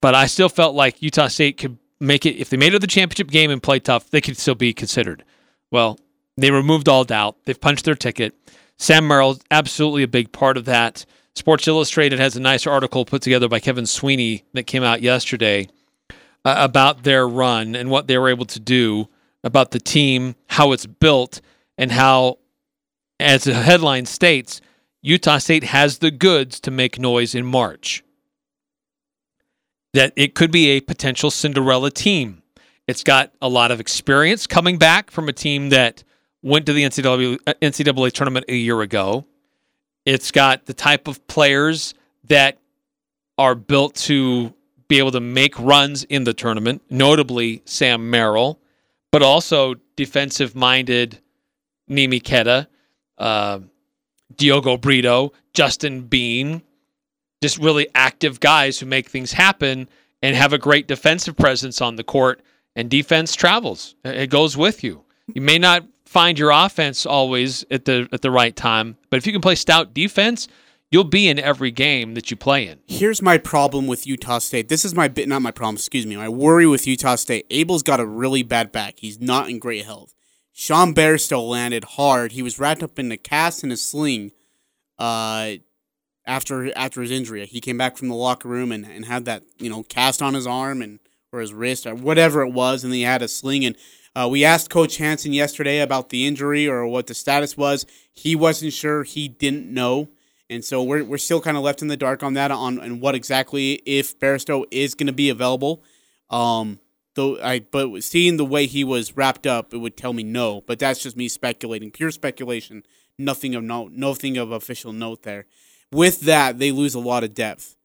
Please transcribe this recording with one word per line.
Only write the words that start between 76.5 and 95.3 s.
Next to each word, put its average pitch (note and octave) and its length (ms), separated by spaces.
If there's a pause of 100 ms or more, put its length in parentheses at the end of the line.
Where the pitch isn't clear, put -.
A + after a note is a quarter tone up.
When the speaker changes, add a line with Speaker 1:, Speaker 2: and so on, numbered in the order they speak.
Speaker 2:
with C#3 220
Utah B2+ 280
State. A#2 340
Abel's D#3+ 340
got C#3 160
a A#2 60
really B2+ 380
bad A#2 280
back. G#2 280
He's G#2+ 200
not B2+ 300
in A#2+ 100
great A2+ 240
health. G#2 300 (400)
Sean E3 400
Bairstow D3+ 560
landed A#2+ 340
hard. B2+ 480
He B2+ 100
was B2 180
wrapped D3+ 220
up D#3+ 160
in B2+ 140
a A2 60
cast E3 460
and C3 100
a A#2+ 40
sling, B2+ 540 (640)
uh, A2 560 (720)
after, C3 520
after C3 240
his A#2+ 100
injury. A2+ 340
He A#2 140
came B2 180
back B2+ 200
from C3 100
the B2 80
locker B2 320
room B2 240
and, G#2+ 140
and G#2+ 200
had B2 200
that, A2 180 (140)
you A#2 120
know, A2 140
cast C3 380
on C#3 120
his B2+ 140
arm C3 340
and, G#2 180 (320)
or B2 100
his G#2 120
wrist A#2+ 320
or A2+ 80
whatever D3+ 480
it B2 120
was, B2+ 300
and B2+ 100
he B2 80
had B2 200
a A#2+ 60
sling. C3+ 380
And, A#2 100 (400)
uh, B2 160
we C#3 140
asked E3 240
Coach D#3+ 260
Hansen D3+ 380